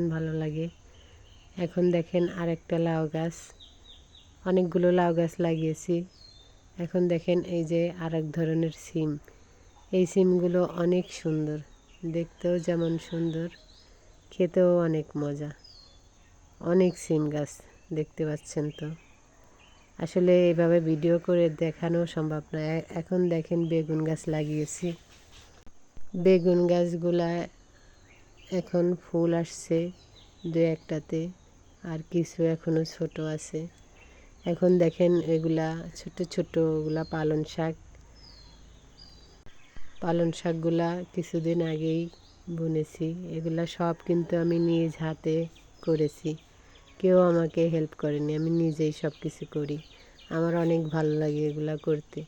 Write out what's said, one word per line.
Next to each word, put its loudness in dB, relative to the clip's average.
ভালো -4
লাগে। -4
এখন -2
দেখেন 0
আরেকটা -4
লাউ 0
গাছ, -4
অনেকগুলো 2
লাউ 4
গাছ 0
লাগিয়েছি। -2
এখন -2
দেখেন 2
এই 0
যে 2
আরেক -2
ধরনের 0
সিম, -4
এই 2
সিমগুলো 4
অনেক 2
সুন্দর, -4
দেখতেও -2
যেমন 0
সুন্দর, -4
খেতেও 4
অনেক 0
মজা। -4
অনেক 4
সিম 0
গাছ -4
দেখতে -4
পাচ্ছেন -4
তো। -10
আসলে 4
এভাবে 4
ভিডিও 2
করে 2
দেখানো -2
সম্ভব -4
না। -6
এ-, -4
এখন -2
দেখেন 0
বেগুন 0
গাছ -2
লাগিয়েছি। -4
বেগুন 6
গাছগুলা 2
এখন 0
ফুল 0
আসছে -2
দু 0
একটাতে, -4
আর -8
কিছু -2
এখনো 0
ছোট -8
আছে। -8
এখন 2
দেখেন 4
এগুলা 0
ছোট -14
ছোট, -4
ওগুলা -2
পালং 0
শাক। -4
পালং 2
শাকগুলা -2
কিছুদিন -2
আগেই 0
বুনেছি। -2
এগুলা -4
সব -2
কিন্তু 0
আমি 2
নিজ 2
হাতে -4
করেছি, -2
কেউ 6
আমাকে 4
হেল্প 0
করেনি, -2
আমি -2
নিজেই 0
সব -2
কিছু -8
করি। -4
আমার 0
অনেক 2
ভালো 0
লাগে 0
এগুলা -4
করতে। -4